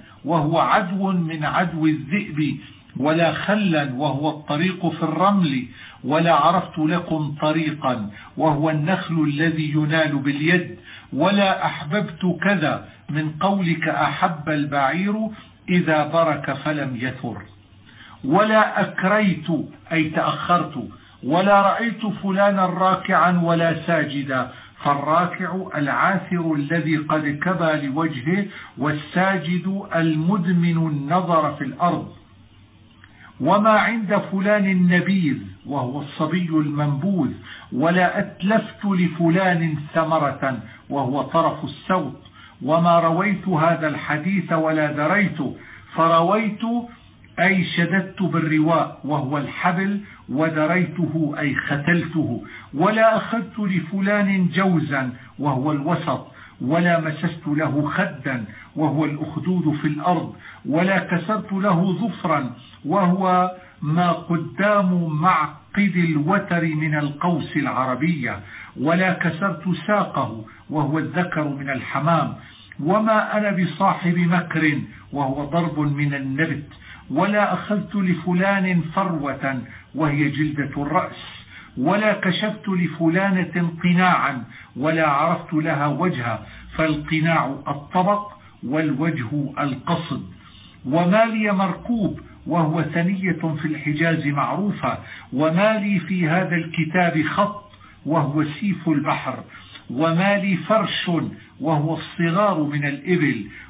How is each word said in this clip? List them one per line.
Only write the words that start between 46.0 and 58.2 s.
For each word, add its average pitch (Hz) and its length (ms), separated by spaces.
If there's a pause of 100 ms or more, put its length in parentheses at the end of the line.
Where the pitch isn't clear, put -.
أي 185 240
شددت 175 580
بالرواء، 156 840
وهو 139 340
الحبل، 185 640 (300)
ودريته 156 1120
أي 143 160
ختلته. 147 880 (300)
ولا 214 440
أخذت 226 420
لفلان 196 880
جوزا، 156 600 (300)
وهو 139 320
الوسط، 147 560 (340)
ولا 170 380
مسست 156 480
له 147 400
خدا، 143 580 (300)